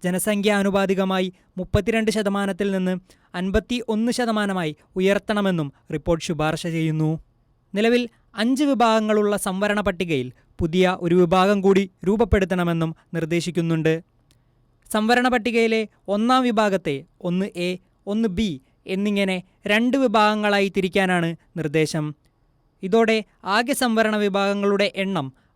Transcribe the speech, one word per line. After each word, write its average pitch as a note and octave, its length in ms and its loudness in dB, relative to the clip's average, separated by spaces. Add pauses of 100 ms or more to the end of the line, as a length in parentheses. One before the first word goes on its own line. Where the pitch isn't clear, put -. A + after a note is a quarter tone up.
ജനസംഖ്യാനുപാതികമായി F#3+ 1300 0 (240)
മുപ്പത്തിരണ്ട് G#3+ 540 0
ശതമാനത്തിൽ G3+ 600 -2
നിന്ന് F#3 220 -2 (420)
അൻപത്തിയൊന്ന് G#3+ 760 -2
ശതമാനമായി G#3 640 -2 (200)
ഉയർത്തണമെന്നും F#3+ 800 0 (200)
റിപ്പോർട്ട് E3 320 -2
ശുപാർശ D#3 420 -2
ചെയ്യുന്നു. D#3 420 0 (680)
നിലവിൽ A#3 340 2 (260)
അഞ്ച് B3 280 0
വിഭാഗങ്ങളുള്ള G#3+ 760 2
സംവരണ G3+ 440 -2
പട്ടികയിൽ E3 500 -2 (280)
പുതിയ F3+ 420 2
ഒരു E3+ 140 2
വിഭാഗം F#3 460 4
കൂടി G3 220 4 (240)
രൂപപ്പെടുത്തണമെന്നും F3+ 880 0 (180)
നിർദ്ദേശിക്കുന്നുണ്ട്. E3 800 -2 (1000)
സംവരണ A#3+ 360 2
പട്ടികയിലെ A3+ 540 0 (260)
ഒന്നാം A#3 360 2
വിഭാഗത്തെ G#3 520 0 (260)
ഒന്ന് F#3 240 -2 (120)
എ, F3 120 -4 (380)
ഒന്ന് G#3+ 220 -2
ബി F3 320 -4 (260)
എന്നിങ്ങനെ G3 560 -2 (240)
രണ്ട് A3+ 300 2
വിഭാഗങ്ങളായി G#3 800 2
തിരിക്കാനാണ് F3+ 580 0 (220)
നിർദ്ദേശം. D#3 580 -2 (680)
ഇതോടെ A3 360 2 (240)
ആകെ A#3 300 0
സംവരണ A3 420 2
വിഭാഗങ്ങളുടെ G3+ 800 0
എണ്ണം F#3+ 380 -4 (220)